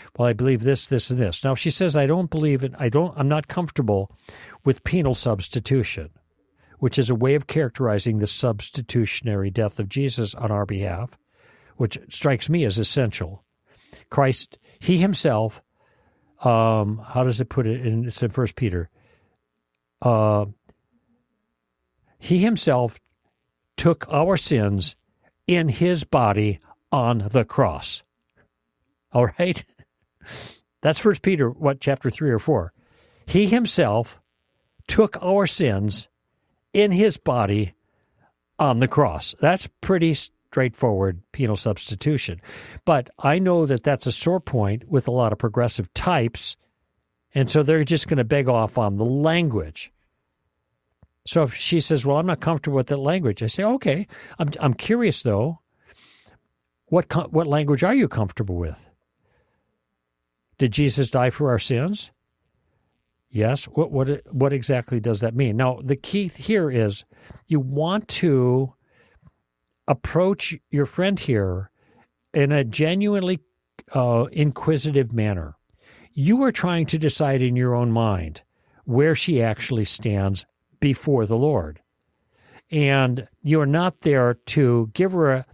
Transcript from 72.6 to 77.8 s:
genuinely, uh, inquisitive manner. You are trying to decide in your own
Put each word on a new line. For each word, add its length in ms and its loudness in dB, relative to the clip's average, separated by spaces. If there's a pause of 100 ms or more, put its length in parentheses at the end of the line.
genuinely, 760 0 (540)
uh, 380 2
inquisitive 840 0
manner. 420 -2 (560)
You 300 2
are 100 4
trying 360 0
to 100 -2
decide 460 0
in 120 2
your 200 2
own 160 0